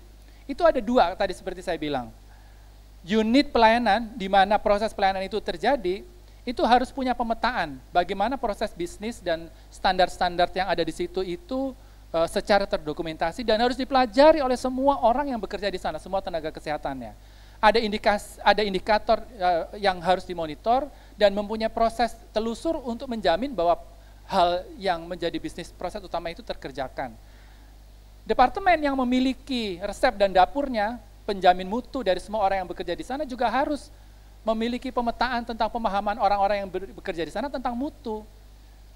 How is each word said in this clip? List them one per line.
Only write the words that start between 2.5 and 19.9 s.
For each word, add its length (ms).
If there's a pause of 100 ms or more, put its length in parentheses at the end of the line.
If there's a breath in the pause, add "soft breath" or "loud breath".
Unit 480
pelayanan 640
di 80
mana 320
proses 320
pelayanan 320
itu 160
terjadi, 640 (480 soft breath)
itu 160
harus 240
punya 240
pemetaan 640 (160)
bagaimana 480
proses 320
bisnis 480
dan 320 (160 soft breath)
standar-standar 800
yang 160
ada 160
di 160
situ 240
itu, 560 (320 soft breath)
eh, 160
secara 400
terdokumentasi 800
dan 160
harus 160
dipelajari 640
oleh 160
semua 400
orang 320
yang 80
bekerja 320
di 80
sana, 240
semua 240
tenaga 240
kesehatannya. 640 (480 soft breath)
Ada 240
indikas-, 560
ada 240
indikator, 560 (160)
eh, 480
yang 160